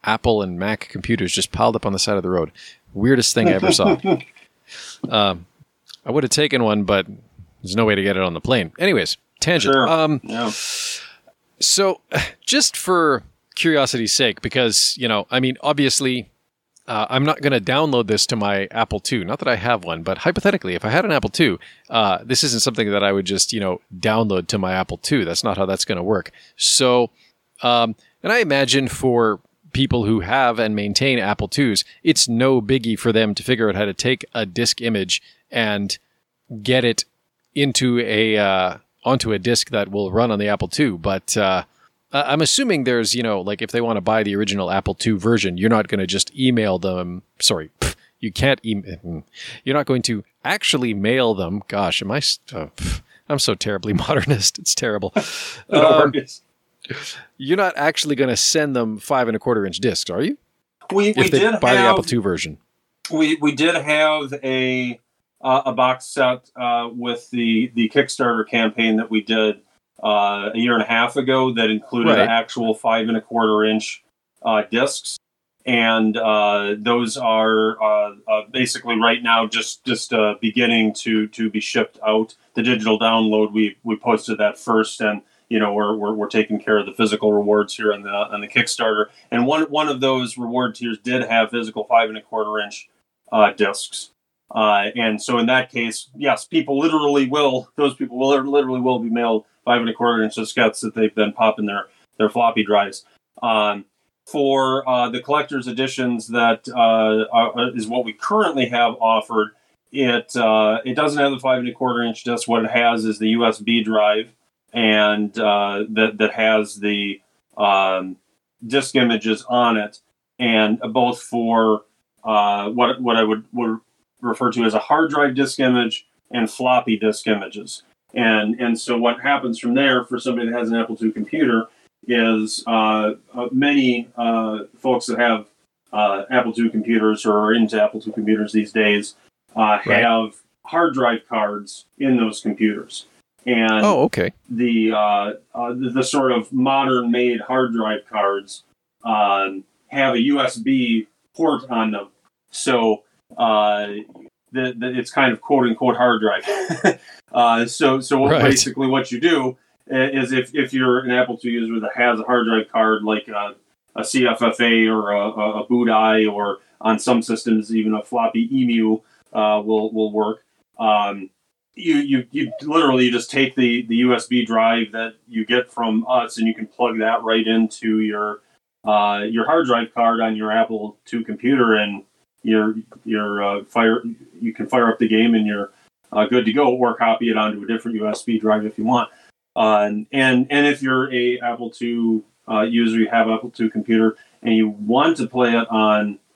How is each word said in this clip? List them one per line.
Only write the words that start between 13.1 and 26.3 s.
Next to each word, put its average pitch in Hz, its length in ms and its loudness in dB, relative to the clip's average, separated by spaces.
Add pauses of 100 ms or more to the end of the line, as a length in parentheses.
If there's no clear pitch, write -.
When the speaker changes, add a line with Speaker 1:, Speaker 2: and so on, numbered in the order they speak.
Speaker 1:
curiosity's 135 580 0
sake, 117 300 0
because, 120 560 0
you 123 100 -2
know, 107 220 0
I 127 100 0
mean, 127 200 0
obviously, 135 680 -2 (560)
uh, 107 240 -4
I'm 135 140 2
not 151 160 0
gonna 135 200 2
download 127 460 0
this 107 200 0
to 127 100 -4
my 101 340 -2
Apple 110 300 -2
two. 110 240 -4
Not 104 160 -8
that - 80 -4
I 123 80 0
have 104 280 -2
one, 82 180 -6
but 95 160 -4
hypothetically, 175 560 -2
if - 100 -6
I 107 60 -2
had 151 140 2
an 208 80 -2
Apple 127 180 0
two, 123 280 0 (320)
uh, 101 320 2
this 120 220 -2
isn't 120 180 0
something 113 280 -2
that 101 120 2
I 98 100 2
would 98 120 0
just, 92 280 -2
you 113 80 -4
know, 92 200 -4 (180)
download 107 500 0
to 107 100 -2
my 92 140 -2
Apple 92 260 -4
two. 127 260 -2
That's 82 180 -4
not 104 140 -2
how 98 100 0
that's 95 180 -2
gonna 90 200 -4
work. - 260 -2 (260)